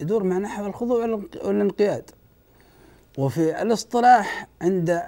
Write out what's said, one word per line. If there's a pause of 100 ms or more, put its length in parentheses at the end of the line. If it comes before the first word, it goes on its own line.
يدور
مع
نحو
الخضوع
والانق-،
والانقياد، (1080)
وفي
الاصطلاح (140)
عند